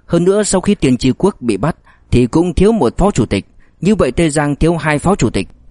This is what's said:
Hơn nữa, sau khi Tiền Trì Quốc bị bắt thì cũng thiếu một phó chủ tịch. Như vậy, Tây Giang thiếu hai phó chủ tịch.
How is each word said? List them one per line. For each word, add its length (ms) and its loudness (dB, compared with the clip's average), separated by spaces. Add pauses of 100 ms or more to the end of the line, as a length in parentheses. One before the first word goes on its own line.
Hơn 180 0
nữa, 200 2
sau 180 -2
khi 140 0
Tiền 220 0
Trì 140 0
Quốc 300 -2
bị 160 -2
bắt 180 -4 (360)
thì 160 4
cũng 260 0
thiếu 180 2
một 260 0
phó 140 2
chủ 140 -2
tịch. 200 -4 (360)
Như 140 2
vậy, 160 0
Tây 180 0
Giang 260 -2
thiếu 200 0
hai 240 -2
phó 160 0
chủ 140 0
tịch. 180 -6 (240)